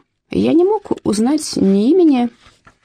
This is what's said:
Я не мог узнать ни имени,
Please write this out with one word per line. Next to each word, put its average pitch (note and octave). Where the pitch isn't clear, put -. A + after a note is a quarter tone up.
Я A3
не E4
мог G#4
узнать B3
ни G3
имени, D4